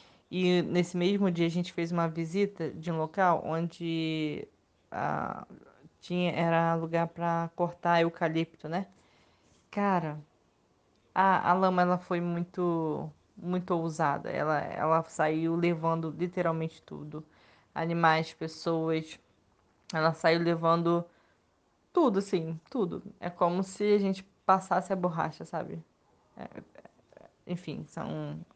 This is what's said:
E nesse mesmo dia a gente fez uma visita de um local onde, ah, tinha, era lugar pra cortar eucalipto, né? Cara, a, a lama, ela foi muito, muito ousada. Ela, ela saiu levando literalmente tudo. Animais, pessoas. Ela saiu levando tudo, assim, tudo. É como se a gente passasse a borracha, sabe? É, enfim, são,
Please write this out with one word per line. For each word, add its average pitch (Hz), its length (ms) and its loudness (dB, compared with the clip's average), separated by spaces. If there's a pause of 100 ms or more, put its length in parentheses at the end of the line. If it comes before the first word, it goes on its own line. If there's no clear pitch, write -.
(300)
E 180 320 4
nesse 175 340 0
mesmo 190 340 2
dia 170 160 2
a 170 40 2
gente 175 220 -2
fez 170 200 -4
uma 170 160 2
visita 165 640 -2
de 160 220 -8
um 160 60 -2
local 165 460 2
onde, 160 1040 -4 (440)
ah, - 560 -4 (540)
tinha, 180 320 -2
era 165 420 2
lugar 165 340 -2
pra 170 480 -2
cortar 170 460 2
eucalipto, 165 640 -2
né? 185 180 -4 (840)
Cara, 175 480 0 (960)
a, 185 360 4
a 180 40 6
lama, 185 280 4
ela 180 160 4
foi 175 220 -2
muito, 170 880 -2 (260)
muito 180 380 -4
ousada. 160 560 -2
Ela, 147 300 0
ela 160 440 0
saiu 160 520 0
levando 165 600 0
literalmente 165 640 -2
tudo. 151 420 -12 (500)
Animais, 165 600 2
pessoas. 160 840 -2 (760)
Ela 160 220 2
saiu 170 260 4
levando 170 640 2 (880)
tudo, 247 260 4
assim, 165 420 -4 (100)
tudo. 180 320 -2 (180)
É 180 100 -6
como 175 320 0
se 208 320 2
a 208 40 6
gente 196 260 -2 (220)
passasse 185 460 2
a 190 40 0
borracha, 165 480 -4
sabe? 165 380 -10 (540)
É, - 260 -14 (840)
enfim, 170 400 -8
são, 156 580 -8 (120)